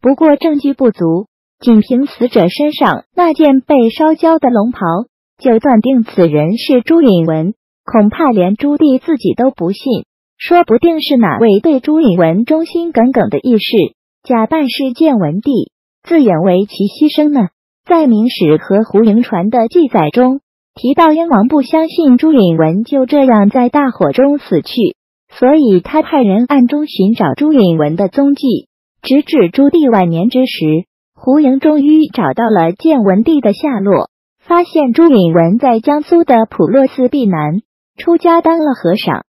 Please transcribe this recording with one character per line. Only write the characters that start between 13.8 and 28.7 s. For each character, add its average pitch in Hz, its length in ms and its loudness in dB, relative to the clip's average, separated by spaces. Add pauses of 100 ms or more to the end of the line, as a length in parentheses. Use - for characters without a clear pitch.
假 226 220 -2
扮 302 240 -2
是 262 240 -6
建 302 240 0
文 175 240 -4
帝， 247 300 -4 (320)
自 320 200 0
眼 175 180 2
为 185 240 0
其 202 200 -6
牺 294 280 -2
牲 302 160 0
呢。 247 200 0 (360)
在 330 220 0
明 226 220 2
史 156 280 0
和 196 260 -2
胡 220 200 0
盈 220 180 2
传 196 280 -4
的 233 180 0
记 330 200 0
载 156 240 0
中 254 280 0 (360)
提 254 180 -2
到， 330 180 2
燕 330 160 -2
王 226 200 2
不 285 160 0
相 320 240 -2
信 269 320 2
朱 320 140 2
允 185 220 2
文 160 280 0
就 262 240 -2
这 285 180 2
样 214 240 4
在 247 200 0
大 285 200 0
火 165 220 -2
中 277 260 0
死 175 240 -4
去， - 340 -4 (360)
所 262 240 0
以 226 240 2
他 311 240 -4
派 302 180 -2
人 214 260 0
暗 262 200 2
中 302 180 -4
寻 208 300 -2
找 156 180 -2
朱 302 180 -2
允 185 280 2
文 151 160 -2
的 185 140 -2
踪 277 260 0
迹。 254 320 -6 (340)